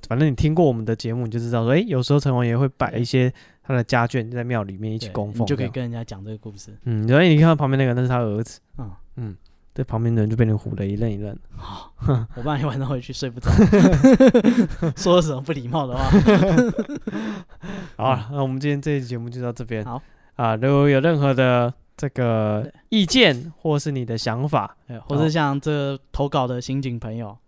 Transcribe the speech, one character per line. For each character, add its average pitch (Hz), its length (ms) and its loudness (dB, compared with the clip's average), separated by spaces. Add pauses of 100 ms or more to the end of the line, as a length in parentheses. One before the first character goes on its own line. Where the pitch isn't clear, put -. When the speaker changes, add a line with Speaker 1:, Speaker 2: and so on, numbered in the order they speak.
Speaker 1:
反 120 100 -2
正 156 100 4
你 135 60 0
听 151 180 0
过 165 140 4
我 135 60 4
们 113 120 -4
的 110 120 -2
节 113 180 -6
目， 120 120 -4
你 107 40 -6
就 117 80 -4
知 117 100 -4
道 120 140 0
说， 120 120 2
诶， 185 120 2
有 135 160 -2
时 143 100 0
候 143 60 4
城 139 160 0
隍 123 100 2
爷 117 140 0
会 135 80 2
摆 - 280 -4
一 120 100 -2
些 127 280 2 (300)
他 - 100 -6
的 123 120 0
家 120 200 2
眷 117 240 -4
在 123 140 -8
庙 117 220 -2
里 95 120 -10
面 110 160 -6
一 113 60 -6
起 110 120 -10
供 104 220 -6
奉， 113 140 -2
Speaker 2:
对。 - 0 -
对， - 0 -
你 - 0 -
就 143 100 -2
可 123 60 -4
以 123 60 -4
跟 120 120 -8
人 120 120 -8
家 117 100 -8
讲 98 220 -14
这 107 80 -12
个 107 60 -12
故 110 160 -16
事。 - 300 -20
Speaker 1:
这 123 60 -4
样。 110 140 0
嗯， - 20 0
所 135 160 6
以 185 60 6
你 156 80 6
看 156 100 6
到 165 80 6
旁 147 160 0
边 135 80 0
那 135 80 2
个， 123 80 0
那 123 80 0
是 127 60 0
他 123 100 0
儿 110 240 -2
子。 - 160 -12 (200)
Speaker 2:
嗯。 113 120 -10 (260)
Speaker 1:
嗯， 107 200 -12 (380)
这 127 100 -4
旁 113 180 -4
边 117 120 0
的 113 80 2
人 107 60 2
就 110 60 -2
被 117 120 4
你 110 60 2
唬 107 220 -4
得 98 120 -4
一 101 100 -4
愣 110 140 -2
一 101 80 -8
愣。 104 180 -10 (220)
Speaker 2:
哦， - 760 -4
我 123 80 -10
怕 147 140 -4
你 135 80 -4
晚 123 140 -4
上 135 100 -6
回 135 120 -4
去 127 120 -14
睡 131 160 -8
不 120 100 -12
着。 - 120 -2 (720)
Speaker 1:
<laughs> 233 760 4
Speaker 2:
说 180 240 4
什 156 120 -2
么 131 80 -6
不 143 120 -8
礼 131 160 -8
貌 139 180 -4
的 123 80 -8
话。 131 160 -2 (800)
Speaker 1:
<laughs> 202 1080 -12
好 - 80 -6
啊， 123 280 0
那 143 100 -4
我 135 40 0
们 131 120 -4
今 143 120 -4
天 143 100 -2
这 151 120 -4
一 143 80 -2
期 127 60 -10
节 120 120 -8
目 117 100 -10
就 123 140 -12
到 120 100 -4
这 117 120 -12
边。 110 200 -6
Speaker 2:
好。 120 160 -10 (360)
Speaker 1:
啊， 113 200 0
如 123 140 0
果 143 180 4
有 139 100 4
任 156 220 2
何 139 140 2
的 123 380 2 (240)
这 147 120 -6
个 110 560 0
Speaker 2:
对。 131 80 -12 (160)
Speaker 1:
意 214 180 2
见 160 520 2
或 151 200 -2
是 143 140 -6
你 131 120 -6
的 117 120 -6
想 120 320 -4
法， 117 280 -2 (120)
Speaker 2:
对， 120 120 -14
或 143 220 -2
是 160 80 2
像 147 300 0
这 139 380 -4 (120)
投 143 160 -4
稿 139 200 -2
的 123 140 -4
刑 131 200 -4
警 123 180 -6
朋 110 180 -10
友。 110 200 -12 (120)